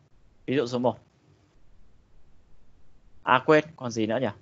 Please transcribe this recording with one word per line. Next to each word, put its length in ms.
Ví 100
dụ 120
số 120
một. 200
À 220
quên, 180
còn 160
gì 160
nữa 140
nhỉ? 60